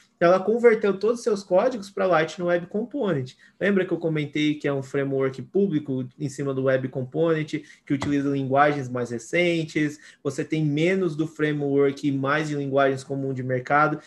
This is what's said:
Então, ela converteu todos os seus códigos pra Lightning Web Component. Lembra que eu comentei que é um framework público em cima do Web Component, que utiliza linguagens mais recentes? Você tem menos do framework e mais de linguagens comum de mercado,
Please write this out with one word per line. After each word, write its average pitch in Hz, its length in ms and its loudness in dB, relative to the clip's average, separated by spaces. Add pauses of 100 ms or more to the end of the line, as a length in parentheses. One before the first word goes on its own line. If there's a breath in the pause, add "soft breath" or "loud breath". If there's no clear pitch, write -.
(160 soft breath)
Então, 170 160 6
ela 185 80 4
converteu 214 580 2
todos 233 200 0
os - 60 -16
seus 202 180 0
códigos 214 480 0
pra 196 160 -2
Lightning 165 400 0
Web 175 220 0
Component. 202 640 -4 (280 soft breath)
Lembra 190 240 2
que 180 80 -6
eu 165 60 -2
comentei 151 560 -2
que 147 120 -6
é 143 60 0
um 139 100 -4
framework 135 600 -2
público 147 680 -2 (100)
em 151 100 -6
cima 139 260 -6
do 131 100 -2
Web 131 240 2
Component, 151 760 -2 (220 soft breath)
que - 80 -4
utiliza 143 380 0
linguagens 139 580 2
mais 123 220 -4
recentes? 156 880 -2 (240 soft breath)
Você 143 200 -4
tem 156 220 -2
menos 165 500 0
do 156 120 -2
framework 143 840 0
e 139 40 2
mais 143 360 0
de 147 60 -4
linguagens 135 500 0
comum 135 300 -6
de 127 80 -6
mercado, 143 640 2